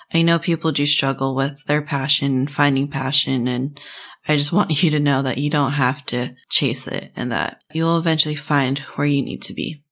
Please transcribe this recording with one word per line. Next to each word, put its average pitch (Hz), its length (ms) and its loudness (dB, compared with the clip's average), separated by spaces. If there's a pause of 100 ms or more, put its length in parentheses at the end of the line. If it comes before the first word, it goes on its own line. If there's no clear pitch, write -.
(140)
I 165 80 4
know 170 180 4
people 165 320 0
do 143 140 0
struggle 135 500 0
with 139 300 -2
their 147 160 0
passion, 139 680 0
finding 143 400 0
passion, 135 600 -2
and 131 280 -4 (520)
I 151 80 4
just 147 160 0
want - 180 4
<laughs> 147 120 0
you 156 80 4
to 151 100 2
know 143 220 2
that 127 160 -2
you 147 100 0
don't 143 240 0
have 131 320 0
to 123 300 -4 (140)
chase - 380 0
it - 300 -8
and 123 160 -4
that - 280 -4 (120)
you'll 165 240 2
eventually 156 380 2
find 139 440 0 (160)
where 147 120 0
you 143 140 2
need - 200 -6
to - 120 -6
be. - 380 -6